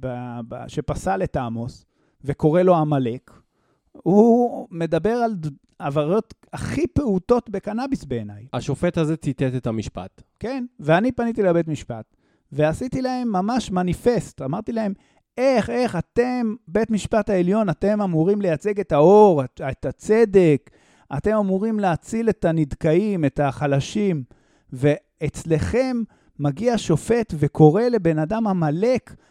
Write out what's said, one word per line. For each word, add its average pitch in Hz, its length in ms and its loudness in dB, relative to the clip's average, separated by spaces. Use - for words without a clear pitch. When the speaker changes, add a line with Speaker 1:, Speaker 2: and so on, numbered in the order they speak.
Speaker 1:
ב-, 123 480 -10
ב-, 120 200 -14
שפסל 185 540 -6
את 170 140 -6
עמוס, 117 480 -6
וקורא 151 380 2
לו 180 140 6
עמלק, 135 540 -2
הוא 233 800 2
מדבר 165 420 -2
על 233 220 -2
ד-, 156 140 -8
עבירות 156 560 -2
הכי - 340 -4
פעוטות 240 640 0
בקנאביס 214 540 -6
בעיניי. 110 480 -8
Speaker 2:
השופט 139 460 -2
הזה 160 180 0
ציטט 131 400 -4
את 127 100 -6
המשפט. 110 560 -8
Speaker 1:
כן, 247 240 -6
ואני 175 320 2
פניתי 233 300 -4
לבית 170 260 2
משפט, 120 480 -10
ועשיתי 160 500 -2
להם 254 300 -4
ממש 208 380 -2
מניפסט. 180 720 -2
אמרתי 160 300 -6
להם, 220 200 -4
"איך, 247 320 0
איך 240 260 -2
אתם, 240 580 -2
בית 214 220 -2
משפט 214 400 -2
העליון, 190 400 2
אתם 208 320 0
אמורים 185 380 0
לייצג 196 400 -2
את - 120 -4
האור, 170 520 8
את, - 160 -12
את - 160 -10
הצדק, 190 840 4
אתם 208 200 0
אמורים 208 440 -2
להציל 214 480 -2
את - 160 -2
הנדכאים, 165 800 0
את 139 160 0
החלשים, 143 840 -2
ואצלכם 160 1300 -2
מגיע 196 400 0
שופט 214 600 0
וקורא 151 440 6
לבן 190 360 2
אדם 214 280 -2
עמלק, 190 680 0